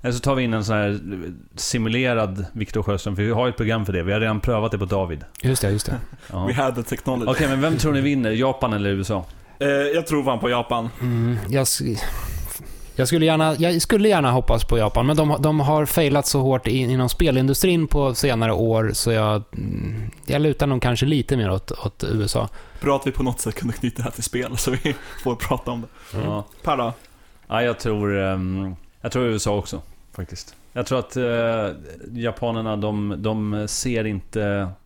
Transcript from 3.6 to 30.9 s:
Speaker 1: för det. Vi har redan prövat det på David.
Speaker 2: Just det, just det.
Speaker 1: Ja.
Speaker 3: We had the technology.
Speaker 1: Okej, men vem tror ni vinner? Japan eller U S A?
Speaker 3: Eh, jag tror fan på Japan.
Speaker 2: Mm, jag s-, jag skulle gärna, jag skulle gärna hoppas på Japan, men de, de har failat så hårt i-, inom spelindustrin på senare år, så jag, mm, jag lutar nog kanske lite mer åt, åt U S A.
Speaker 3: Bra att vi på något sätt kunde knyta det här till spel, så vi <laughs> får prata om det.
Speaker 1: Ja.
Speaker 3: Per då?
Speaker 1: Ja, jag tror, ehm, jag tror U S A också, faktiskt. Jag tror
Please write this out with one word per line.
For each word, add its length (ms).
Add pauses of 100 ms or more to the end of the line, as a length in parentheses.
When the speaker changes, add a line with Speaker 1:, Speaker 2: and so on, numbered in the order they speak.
Speaker 1:
för 80
det. 100
Vi 100
har 60
redan 200
prövat 320
det 60
på 80
David. 380 (200)
Speaker 2:
Just 180
det, 100
just 140
det. 100 (360)
Speaker 1:
Ja. 140
Speaker 3:
We 80
had 220
the 80
technology. 480
Speaker 1:
Okej, 160
men 140
vem 160
tror 160
ni 80
vinner? 300
Japan 420
eller 160
U 120
S 100
A? 120 (360)
Speaker 3:
Eh, 100
jag 380
tror 160
fan 160
på 100
Japan. 400 (120)
Speaker 2:
Mm, 360 (120)
jag 120
s-, 200 (1120)
jag 120
skulle 180
gärna, 300
jag 260
skulle 280
gärna 220
hoppas 320
på 140
Japan, 280
men 120
de, 220
de 200
har 260
failat 420
så 120
hårt 280
i-, 100
inom 320
spelindustrin 800
på 280
senare 380
år, 400
så 180
jag, 320 (140)
mm, 540 (140)
jag 160
lutar 260
nog 140
kanske 240
lite 320
mer 140
åt, 200
åt 320
U 220
S 100
A. 140 (320)
Speaker 3:
Bra 140
att 120
vi 40
på 120
något 160
sätt 160
kunde 180
knyta 240
det 60
här 80
till 120
spel, 340
så 140 (120)
vi 120 (120)
<laughs> 160
får 120
prata 360
om 100
det. 60 (380)
Speaker 1:
Ja. 200 (180)
Speaker 3:
Per 140
då? 160 (540)
Speaker 1:
Ja, 160
jag 160
tror, 400
ehm, 560 (260)
jag 100
tror 140
U 100
S 120
A 40
också, 300 (340)
faktiskt. 400 (180)
Jag 120
tror 140